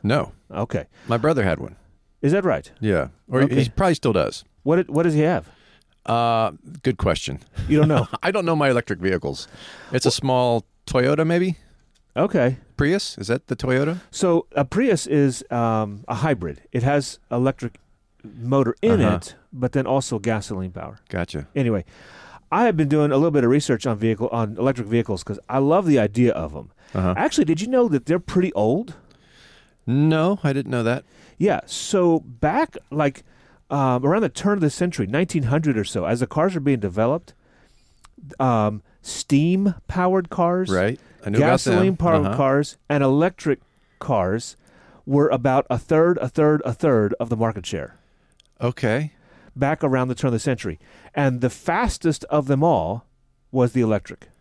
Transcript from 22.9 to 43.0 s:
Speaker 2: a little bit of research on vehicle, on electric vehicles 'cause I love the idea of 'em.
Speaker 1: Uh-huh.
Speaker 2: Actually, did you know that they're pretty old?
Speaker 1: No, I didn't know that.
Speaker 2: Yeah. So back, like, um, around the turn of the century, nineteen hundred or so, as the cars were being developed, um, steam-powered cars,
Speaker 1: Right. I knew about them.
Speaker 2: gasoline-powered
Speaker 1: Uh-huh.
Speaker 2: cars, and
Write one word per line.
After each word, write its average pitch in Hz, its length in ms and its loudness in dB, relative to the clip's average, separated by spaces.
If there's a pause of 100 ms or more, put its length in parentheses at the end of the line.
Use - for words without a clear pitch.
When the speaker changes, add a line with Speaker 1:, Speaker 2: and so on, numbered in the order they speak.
Speaker 2:
a 135 60 2
little 156 160 2
bit 143 100 4
of 120 80 4
research 139 340 0
on 113 140 -2
vehicle, 110 320 0
on 113 280 -4
electric 123 280 -2
vehicles 110 380 -2
'cause 101 240 -8
I 131 100 -2
love 160 280 2
the 147 120 4
idea 110 360 2
of 76 200 -6
'em. 69 160 -14 (240)
Speaker 1:
Uh-huh. 92 220 0
Speaker 2:
Actually, 220 300 0
did 160 140 0
you 214 80 -6
know 247 200 2
that 143 180 0
they're 165 140 0
pretty 180 320 0
old? 123 420 0 (920)
Speaker 1:
No, 156 560 2
I 143 80 2
didn't 135 180 -4
know 120 140 -2
that. 120 180 0 (340)
Speaker 2:
Yeah. - 300 0
So 175 540 0
back, 165 560 -4 (160)
like, 143 320 -2 (440)
um, 131 360 0
around 170 160 2
the 202 80 0
turn 196 240 -2
of 202 80 0
the 156 80 2
century, 175 380 -2
nineteen 143 380 -2
hundred 143 340 0
or 104 60 0
so, 92 200 -4
as 113 160 0
the 123 60 0
cars 180 280 0
were 165 60 -2
being 135 180 0
developed, 110 540 -2 (1080)
um, 107 440 0 (180)
steam-powered 180 1300 0
cars, 180 400 0
Speaker 1:
Right. 95 300 0 (240)
I 104 60 -6
knew 107 80 2
about 160 220 4
them. - 140 0
Speaker 2:
gasoline-powered 175 520 2
Speaker 1:
Uh-huh. 101 100 -2
Speaker 2:
cars, 139 400 0 (140)
and 147 120 2